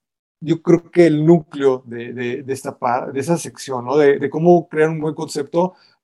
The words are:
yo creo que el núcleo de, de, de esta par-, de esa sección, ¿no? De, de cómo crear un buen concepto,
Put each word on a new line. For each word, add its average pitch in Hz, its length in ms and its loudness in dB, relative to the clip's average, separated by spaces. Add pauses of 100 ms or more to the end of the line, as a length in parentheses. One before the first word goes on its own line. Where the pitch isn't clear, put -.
(400)
yo 165 220 -4
creo 170 280 0
que 170 180 4
el 151 180 2
núcleo 143 600 2
de, 117 280 -12
de, 120 300 -6
de 127 100 -8
esta - 240 -10
par-, 123 340 -4
de 135 80 -6
esa 160 180 -2
sección, 127 480 -10
¿no? 131 120 -2
De, 143 200 4
de 139 120 -4
cómo 170 400 2
crear 156 200 0
un 160 120 -6
buen 156 120 -4
concepto, 160 600 -4 (300)